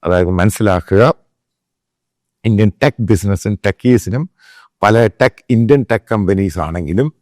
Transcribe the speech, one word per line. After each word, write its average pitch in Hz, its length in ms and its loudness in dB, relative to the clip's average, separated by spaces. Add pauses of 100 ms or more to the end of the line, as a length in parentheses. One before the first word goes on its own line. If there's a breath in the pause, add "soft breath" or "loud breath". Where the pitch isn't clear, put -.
അതായത് 90 340 0
മനസ്സിലാക്കുക, 98 640 0 (1500)
ഇന്ത്യൻ 104 220 2 (120)
ടെക് 135 260 -2
ബിസിനസ്സിനും 101 480 -2 (100)
ടെക്കീസിനും 120 560 0 (600 soft breath)
പല 104 120 4 (260)
ടെക്, - 220 -2 (120)
ഇന്ത്യൻ 117 360 2
ടെക് 110 220 -4
കമ്പനീസ് 95 540 -2
ആണെങ്കിലും 87 420 -4 (120)